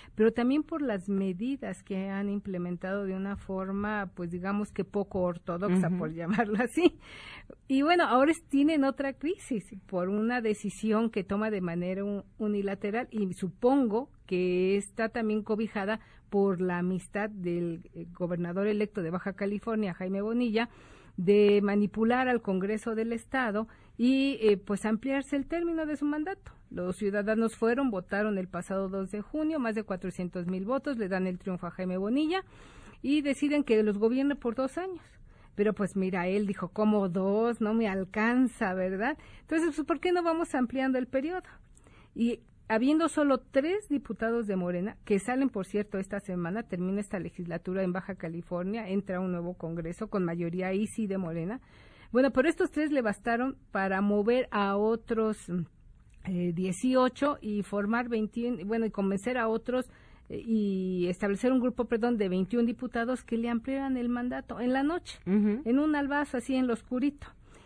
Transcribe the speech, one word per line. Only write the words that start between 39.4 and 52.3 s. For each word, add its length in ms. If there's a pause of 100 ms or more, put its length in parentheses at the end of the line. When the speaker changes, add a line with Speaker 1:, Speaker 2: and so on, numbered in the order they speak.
Speaker 1:
Entonces, 340
pues, 120
"¿por 120
qué 120
no 100
vamos 320
ampliando 460
el 80
periodo?". 340 (720)
Y 280 (300)
habiendo 380
solo 300
tres 500
diputados 560
de 100
Morena, 480
que 140
salen, 320
por 160
cierto, 320
esta 220
semana, 440
termina 380
esta 160
legislatura 640
en 120
Baja 200
California, 760
entra 320
un 120
nuevo 240
congreso 540
con 140
mayoría 440
ahí 180
sí 220
de 100
Morena. 440 (500)
Bueno, 200